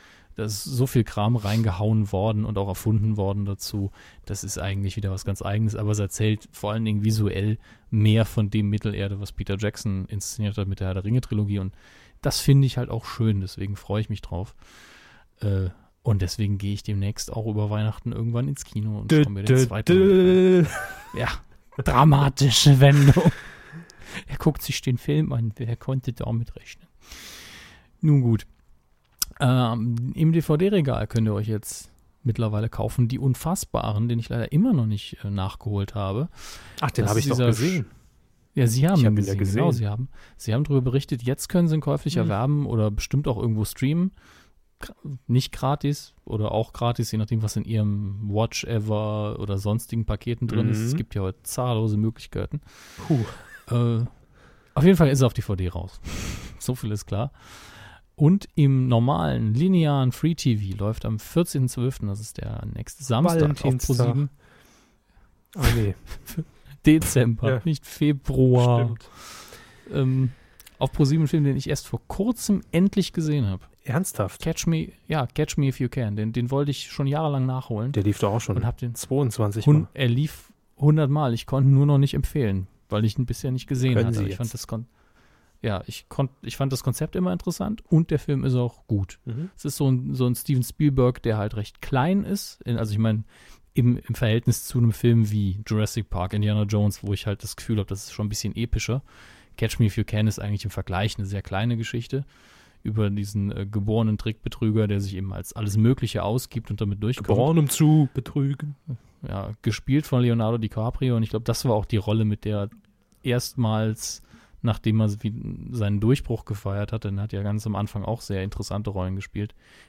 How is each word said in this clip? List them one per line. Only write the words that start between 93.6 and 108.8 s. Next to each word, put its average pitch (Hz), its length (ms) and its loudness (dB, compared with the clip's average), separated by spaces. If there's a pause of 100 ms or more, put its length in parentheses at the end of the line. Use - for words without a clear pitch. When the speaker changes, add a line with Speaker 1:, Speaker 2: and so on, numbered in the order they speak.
Speaker 1:
im, 123 220 4
im - 200 -8
Verhältnis 117 500 0
zu - 120 -4
einem 117 140 4
Film 117 380 4
wie 101 360 -2
Jurassic 107 440 -2
Park, 90 240 -4
Indiana 107 300 2
Jones, 104 400 0
wo 101 80 -2
ich - 140 -4
halt 101 180 -4
das - 120 -12
Gefühl 110 240 -2
hab, 95 80 -4
das 98 160 -8
ist - 80 -18
schon 107 140 -4
ein - 20 -4
bisschen 101 280 -6
epischer. 117 460 -2 (540)
Catch - 240 -2
Me 113 60 6
If 98 100 0
You 107 80 -2
Can 107 240 0
ist 107 120 -2
eigentlich 101 240 -4
im 101 60 -6
Vergleich 98 480 -4
eine 101 80 -6
sehr 98 160 -6
kleine 113 340 -2
Geschichte 117 480 -6 (580)
über 107 280 0
diesen, 101 420 -2
äh, 98 120 -6
geborenen 107 540 0
Trickbetrüger, 107 720 -2
der 101 120 0
sich 98 140 -6
eben 95 180 -6
als 92 200 -10
alles 104 240 -4
Mögliche 113 480 2
ausgibt 113 480 -4
und 101 80 -6
damit 101 240 -2
durchkommt. 110 240 -4
Speaker 2:
Geboren, 131 300 4
um 147 100 4
zu 151 460 6
betrügen. 139 600 -4 (520)